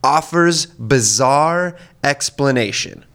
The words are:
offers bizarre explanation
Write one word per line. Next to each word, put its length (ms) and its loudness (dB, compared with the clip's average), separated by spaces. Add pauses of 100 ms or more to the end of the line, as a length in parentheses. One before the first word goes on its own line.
offers 600 2
bizarre 1080 0 (280)
explanation 1000 -2 (100)